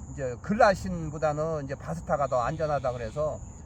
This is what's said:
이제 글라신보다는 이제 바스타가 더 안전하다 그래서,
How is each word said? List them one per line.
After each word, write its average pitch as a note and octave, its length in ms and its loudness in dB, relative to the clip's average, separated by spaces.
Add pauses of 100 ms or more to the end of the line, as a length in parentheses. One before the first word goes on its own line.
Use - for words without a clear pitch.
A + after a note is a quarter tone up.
(120)
이제 B2+ 280 -4
글라신보다는 D#3+ 1300 2
이제 C3+ 80 -6
바스타가 D3+ 540 0
더 B2+ 120 2
안전하다 C#3 520 0
그래서, B2 460 -2 (280)